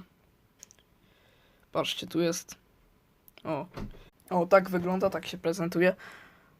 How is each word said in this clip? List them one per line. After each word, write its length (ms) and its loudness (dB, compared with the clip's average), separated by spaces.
Patrzcie, 360 -4
tu 140 -2
jest. 340 -2
O. 220 -6
O, 160 0
tak 240 6
wygląda, 400 0
tak 180 -6
się 100 -10
prezentuje. 580 2